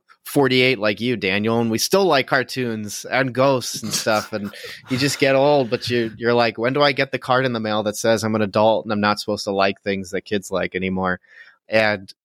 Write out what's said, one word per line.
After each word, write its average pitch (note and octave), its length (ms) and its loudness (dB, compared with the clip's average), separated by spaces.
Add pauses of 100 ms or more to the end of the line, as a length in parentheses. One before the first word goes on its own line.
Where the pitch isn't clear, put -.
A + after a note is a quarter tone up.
(240)
forty-eight B2+ 540 2
like G#2 220 0
you, A#2+ 160 0
Daniel, G#2 440 0
and A#2 100 0
we A2+ 80 0
still G3 260 2
like C#3+ 240 2
cartoons A#2+ 800 -4
and B2+ 280 -2
ghosts C3 480 0
and G#2 100 -6
stuff. G#2+ 400 -2
And G2+ 220 -8 (340)
you C3 80 -2
just C3+ 220 -2
get C3+ 160 2
old, C#3 340 4
but A#2+ 220 -4
you, A#2 260 0
you're A#2 160 0
like, A#2 240 2
"When A#2+ 160 -2
do D3 100 0
I C#3+ 100 4
get C#3 180 -2
the C3 80 -4
card C3 260 2
in B2+ 80 -2
the A2+ 80 -4
mail G#2+ 220 -2
that G#2 140 -4
says A2+ 260 2
I'm A2 140 0
an G#2+ 60 2
adult G#2+ 440 2
and A2 60 -4
I'm G#2 80 -2
not G#2 180 2
supposed - 260 -6
to G#2 80 -4
like G2 300 0
things G2 300 -4
that F#2 100 -6
kids - 280 -6
like F2+ 260 -4
anymore?" F#2 440 -2 (480)
And G#2 460 0 (100)